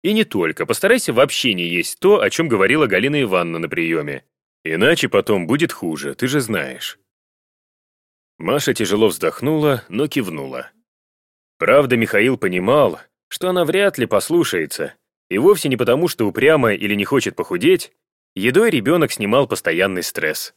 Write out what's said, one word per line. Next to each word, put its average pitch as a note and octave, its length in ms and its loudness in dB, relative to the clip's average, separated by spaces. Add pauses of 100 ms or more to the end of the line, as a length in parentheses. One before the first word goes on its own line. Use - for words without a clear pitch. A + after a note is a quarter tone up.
И F3+ 80 0
не G#3+ 140 2
только, E2 400 -2
постарайся G#3 480 0
вообще B2+ 400 2
не F2 120 -4
есть E2+ 340 -4
то, G3+ 220 4
о G2+ 80 2
чем E3 200 -2
говорила A#2 380 2
Галина B2+ 340 0
Ивановна F2 380 -2
на E2 100 -6
приеме. D#2+ 560 -4 (400)
Иначе A2 420 2
потом F#2+ 400 0
будет D3 240 0
хуже, C#2+ 420 -8
ты B2+ 140 -4
же C#3 140 0
знаешь». E2+ 580 -6 (1400)
Маша A#2+ 360 -2
тяжело G#2 340 2
вздохнула, C#3 800 -2
но B2+ 200 -4
кивнула. D3 640 -6 (840)
Правда, B2 380 4
Михаил A2+ 420 2
понимал, F#2+ 600 0 (300)
что - 200 -6
она F3+ 140 0
вряд F#3 340 0
ли A#2+ 80 0
послушается, F2 920 -2 (340)
и F2+ 80 -2
вовсе D#3+ 320 4
не B2+ 80 0
потому, B2+ 300 2
что A2 200 -2
упрямая A#2+ 480 2
или G2+ 200 -4
не G2+ 100 -2
хочет A#2 300 -2
похудеть, G2+ 580 0 (420)
едой C3 340 2
ребенок D#3 420 0
снимал A#2 360 0
постоянный F2+ 560 -2
стресс. - 540 -6